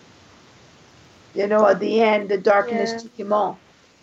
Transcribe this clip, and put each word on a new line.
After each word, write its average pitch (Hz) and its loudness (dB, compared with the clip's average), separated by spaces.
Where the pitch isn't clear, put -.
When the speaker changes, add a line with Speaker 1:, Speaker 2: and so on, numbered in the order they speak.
Speaker 1:
you 202 -4
know, 214 4
at 190 2
the 208 0
end, 208 0
the 196 0
darkness 202 0
Speaker 2:
Yeah. 226 -10
Speaker 1:
took 226 -20
him 202 -6
all. 196 -2